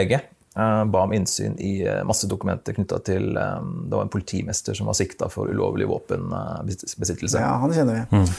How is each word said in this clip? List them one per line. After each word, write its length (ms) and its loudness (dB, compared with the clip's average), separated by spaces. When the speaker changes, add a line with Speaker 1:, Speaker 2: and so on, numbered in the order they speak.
Speaker 1:
G, 120 2
eh, 680 0
ba 180 4
om 100 2
innsyn 440 0
i, 260 -2
eh, 200 0
masse 240 0
dokumenter 480 -2
knyttet 300 -2
til, 320 0
ehm, 480 -4
det 100 -2
var 80 2
en 60 -4
politimester 680 -4
som 120 -4
var 60 0
siktet 380 -2
for 160 -4
ulovlig 400 0
våpen, 440 -4
eh, 320 -6
bes-, 360 -8
besittelse. 400 -2
Speaker 2:
Ja, 180 2
han 140 2
kjenner 340 2
vi. 120 4
Speaker 1:
Mm. 220 6